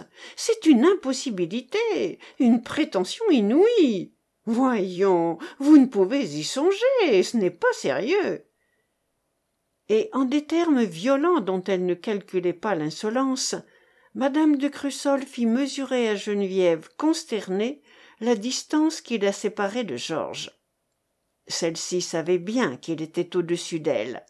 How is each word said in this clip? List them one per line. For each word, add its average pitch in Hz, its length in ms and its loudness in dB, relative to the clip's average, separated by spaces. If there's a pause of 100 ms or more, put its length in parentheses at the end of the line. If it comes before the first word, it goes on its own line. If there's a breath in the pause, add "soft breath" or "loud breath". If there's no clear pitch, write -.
(360 loud breath)
C'est - 300 -4
une 262 180 8
impossibilité, 262 1400 -2 (200 loud breath)
une 240 220 4
prétention - 680 -4
inouïe. 269 840 4 (320)
Voyons, 190 920 0 (220 loud breath)
vous 294 180 8
ne 262 80 10
pouvez 196 520 0
y 151 60 -6
songer, 381 800 2
ce - 140 -4
n'est 185 140 2
pas 480 200 -2
sérieux. » 214 760 -2 (1400)
Et 220 240 0
en 262 140 -2
des 294 200 -2
termes 320 380 2
violents 269 560 0
dont 185 240 -2
elle 185 220 -2
ne 180 80 0
calculait 180 580 -4
pas 185 240 -4
l'insolence, 220 800 -4 (600 soft breath)
madame 285 420 2
de 277 100 -2
Crussol 277 560 -2
fit 240 220 -4
mesurer 254 640 0
à 208 60 0
Geneviève, 190 840 0
consternée, 233 840 -2 (380 soft breath)
la 240 160 2
distance 302 640 -2
qui - 180 -4
la 196 140 0
séparait 208 540 -4
de 139 100 -6
Georges. 147 560 -6 (960)
Celle-ci 175 560 -4
savait 175 340 -2
bien 180 400 -2
qu'il 160 240 -8
était 175 340 -6
au-dessus 170 440 -4
d'elle, 123 500 -4